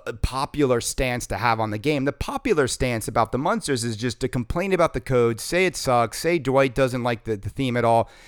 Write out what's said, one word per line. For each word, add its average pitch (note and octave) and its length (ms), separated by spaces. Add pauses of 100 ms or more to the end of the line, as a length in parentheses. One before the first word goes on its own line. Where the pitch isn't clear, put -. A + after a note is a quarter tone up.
a A#2+ 60
popular C3 680
stance B2 460
to G#2+ 100
have A2+ 220
on A2 120
the G#2+ 80
game. C3+ 260
The C#3 80
popular G3+ 560
stance A#2+ 400
about A2+ 240
the B2 60
Munsters D3+ 440
is A#2 140
just A2+ 240
to C3 80
complain F3 440
about E3+ 220
the C3 60
code, A#2 400
say F3+ 260
it F3 100
sucks, A#2+ 440
say E3+ 180
Dwight C3+ 360
doesn't B2+ 280
like A#2+ 220
the, A2+ 120
the G#2 140
theme B2+ 260
at A#2+ 80
all, A2+ 240 (200)